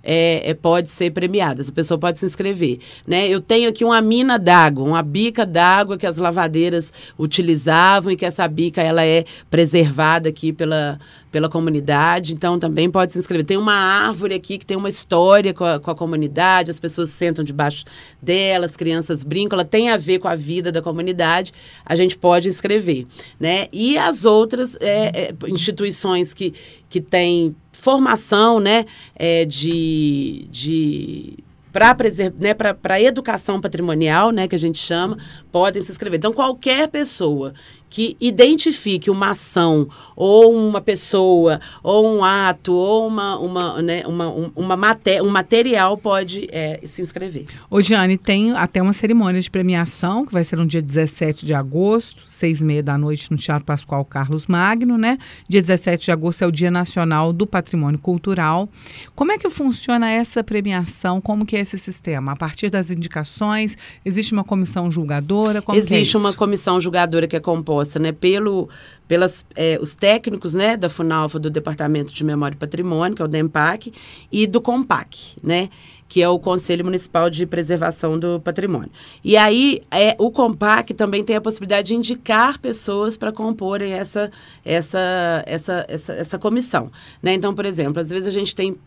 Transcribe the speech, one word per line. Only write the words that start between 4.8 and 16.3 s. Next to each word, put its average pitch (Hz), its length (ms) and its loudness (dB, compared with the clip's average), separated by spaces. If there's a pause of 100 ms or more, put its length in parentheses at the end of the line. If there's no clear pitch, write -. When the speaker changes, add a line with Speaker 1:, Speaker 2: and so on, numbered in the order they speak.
Speaker 1:
uma 160 200 0
bica 214 420 0
d'água 185 500 4
que - 80 -6
as 170 120 -2
lavadeiras 170 760 0 (240)
utilizavam 165 960 4
e 185 60 0
que 185 80 -4
essa 170 240 -2
bica, 160 340 -2
ela 160 220 2
é 160 200 4 (240)
preservada 160 840 4
aqui 160 220 -6
pela, 156 460 -2 (320)
pela 156 180 0
comunidade, 160 840 0
então 175 240 -2
também 165 320 0
pode 180 220 0
se 175 80 -4
inscrever. 160 260 -2
Tem 196 100 0
uma 208 200 2
árvore 196 580 0
aqui 190 240 -8
que - 80 -18
tem 190 100 -4
uma 196 120 -4
história 190 680 4
com 180 100 -4
a, 156 140 0
com 165 140 -6
a - 20 -4
comunidade, 165 760 0